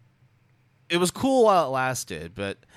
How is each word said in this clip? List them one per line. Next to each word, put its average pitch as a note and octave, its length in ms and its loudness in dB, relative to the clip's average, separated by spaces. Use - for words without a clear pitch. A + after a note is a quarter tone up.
it E3+ 80 -2
was F3 140 0
cool C4 340 2
while F#3 220 4
it C3 40 -6
lasted, B2+ 640 -6
but G2 240 -8